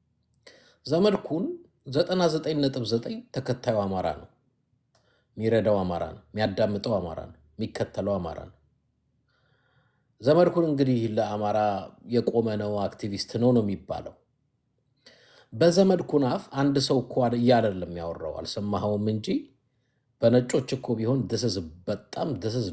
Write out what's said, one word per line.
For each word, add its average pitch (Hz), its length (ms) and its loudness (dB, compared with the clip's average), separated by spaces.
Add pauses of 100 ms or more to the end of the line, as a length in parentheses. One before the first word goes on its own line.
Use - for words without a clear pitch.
(840)
ዘመድኩን 185 600 0 (420)
ዘጠና 180 400 0
ዘጠኝ 156 300 -2
ነጥብ 135 280 0
ዘጠኝ 117 300 -2 (160)
ተከታዩ 123 480 -4
አማራ 95 340 -2
ነው፣ - 140 -16 (1080)
የሚረዳው 107 400 2
አማራ 90 300 -2
ነው፣ 82 180 -16
የሚያዳምጠው 104 720 -2
አማራ 87 300 -6
ነው፣ - 120 -20 (120)
የሚከተለው 101 640 -6
አማራ 87 300 -6
ነው። - 140 -20 (1600)
ዘመድኩን 165 440 4
እንግዲህ 135 340 2 (100)
ለአማራ 104 500 -2 (480)
የቆመ 113 480 0
ነው፣ 104 220 -4
አክቲቪስት 101 580 -6
ነው 120 160 4
ነው 117 120 4
የሚባለው። 90 500 -6 (1400)
በዘመድኩን 165 720 4
አፍ 123 180 -2 (100)
አንድ 139 260 2
ሰው 135 200 2
እኮ - 220 -4
አለ 120 140 2
እያለ 120 300 6
አይደለም 90 300 -4
ያወራው፣ 82 400 -8
አልሰማኸውም 104 720 -2
እንጂ 110 200 -2 (920)
በነጮች 123 500 4
እኮ 131 220 -4
ቢሆን 113 300 0
this 107 200 -2
is 107 120 0 (260)
በጣም - 540 -6
this 110 200 -4
is 113 180 -2